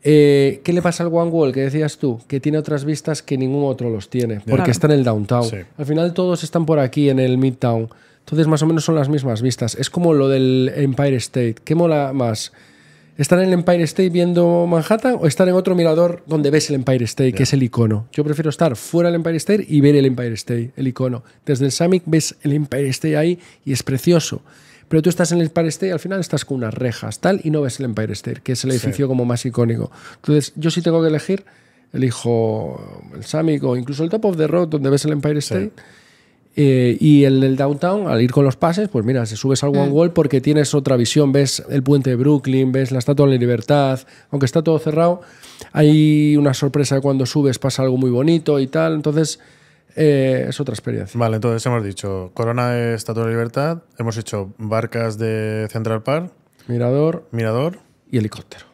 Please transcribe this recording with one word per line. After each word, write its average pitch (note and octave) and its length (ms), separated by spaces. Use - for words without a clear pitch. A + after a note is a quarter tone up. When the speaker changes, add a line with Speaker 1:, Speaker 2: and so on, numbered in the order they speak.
Speaker 1:
Eh, C#3+ 600
¿qué F3 80
le F3 100
pasa E3+ 200
al E3+ 100
One E3+ 180
Wall D#3 220
que C3 100
decías C#3+ 340
tú? A#2+ 320
Que C#3 120
tiene D3+ 180
otras D3+ 260
vistas D3+ 380
que C3+ 160
ningún C3+ 320
otro A#2+ 180
los A2 220
tiene, A#2 240
Speaker 2:
Ya. G#2 60
Speaker 1:
porque A2+ 160
Speaker 3:
Claro. - 140
Speaker 1:
está B2 160
en D3+ 60
el C#3 120
downtown. A#2 400
Speaker 2:
Sí. A2 120
Speaker 1:
Al D3 80
final E3 260
todos F3+ 320
están E3 220
por D#3 120
aquí C#3+ 300
en C3 100
el B2+ 200
Midtown. A#2+ 500
Entonces D#3 260
más D#3 160
o D#3 40
menos D#3+ 180
son E3 120
las C#3 120
mismas C3+ 320
vistas. A#2+ 360
Es C3 120
como E3+ 240
lo C#3 160
del C3 480
Empire C#3 400
State. A#2 480
¿Qué D#3 100
mola D#3 400
más? A#2 380
¿Estar D#3+ 220
en F#3 80
el F#3 60
Empire F3 320
State F#3 260
viendo F3 560
Manhattan G#3+ 540
o E3 60
estar F#3 220
en F3+ 60
otro F#3 200
mirador E3+ 520
donde D3 240
ves D3 180
el C#3+ 80
Empire B2+ 280
State, B2+ 260
Speaker 2:
Ya. A2+ 60
Speaker 1:
que - 80
es - 80
el C3+ 100
icono? A2+ 500
Yo D3 120
prefiero D3+ 260
estar C#3 260
fuera E3+ 320
del E3+ 80
Empire E3 200
State F#3 320
y D3+ 120
ver C#3+ 140
el C#3 120
Empire A#2+ 280
State, A#2 420
el C3+ 120
icono. B2+ 340
Desde C#3 200
el C3 60
Summit F3 340
ves D#3 360
el C#3+ 120
Empire C#3+ 340
State D#3 280
ahí E3+ 220
y C#3 80
es B2+ 100
precioso. D3 600
Pero D#3+ 120
tú E3 100
estás E3+ 220
en F3 80
el E3 60
Empire E3 220
State F3 200
y - 40
al D#3+ 80
final F#3+ 180
estás D#3+ 260
con C#3 140
unas A#2 160
rejas, A2+ 460
tal, F#3+ 240
y D#3+ 60
no D3+ 120
ves B2+ 160
el C#3 80
Empire A2 280
State, A#2 280
que C3 100
es B2 120
el C3 80
Speaker 2:
Sí. B2+ 60
Speaker 1:
edificio C3+ 280
como B2+ 180
más A#2+ 220
icónico. A#2 440
Entonces, D3 400
yo D#3+ 140
si E3+ 120
tengo E3 180
que D#3+ 80
elegir, E3+ 360
elijo A2+ 1120
el G2+ 100
Summit D#3 400
o B2+ 120
incluso C3+ 280
el E3 60
Top A3 160
of F#3+ 100
the D3 100
Rock, F3 240
donde C#3 200
ves C#3 140
el D3+ 80
Empire D3 280
Speaker 2:
Sí. B2+ 140
Speaker 1:
State. - 180
Eh, C3 440
y D3 240
el C3+ 160
del C3+ 160
downtown, D3 520
al A#2 140
ir B2 80
con C#3 140
los B2+ 100
pases, F3 340
pues A#2+ 160
mira, A#2+ 220
si G#2+ 80
subes C3+ 300
al C#3+ 60
One C#3 180
Speaker 3:
Mm. C#3 40
Speaker 1:
Wall E3 200
porque C#3 280
tienes D3 340
otra C3+ 220
visión, C3+ 360
ves C#3 360
el C3 140
puente C3+ 280
de B2 60
Brooklyn, C3 540
ves C3 220
la C3 80
Estatua C#3+ 260
de C#3 60
la C3 80
Libertad, C3 580
aunque C#3 160
está E3 160
todo D#3+ 160
cerrado, E3 420
hay D3+ 640
una C#3+ 180
sorpresa C#3+ 400
de C3+ 60
cuando C3+ 260
subes, C#3 320
pasa C3+ 240
algo C3 140
muy C3 140
bonito D3 500
y C3+ 80
tal, D#3+ 260
entonces, D3+ 460
eh, C3 520
es C3 120
otra B2+ 140
experiencia. G#2+ 440
Speaker 2:
Vale, A2+ 180
entonces A2+ 300
hemos A#2+ 180
dicho F#2+ 500
Corona A#2+ 360
de A#2 240
Estatua A2+ 300
de A2+ 60
la A2+ 40
Libertad, C#3 440
hemos A2+ 180
hecho G2+ 400
Barcas A2 600
de A2 540
Central A2 320
Park. D#3+ 260
Speaker 1:
Mirador. C3 640
Speaker 2:
Mirador. A#2 460
Speaker 1:
Y B2+ 60
helicóptero. - 560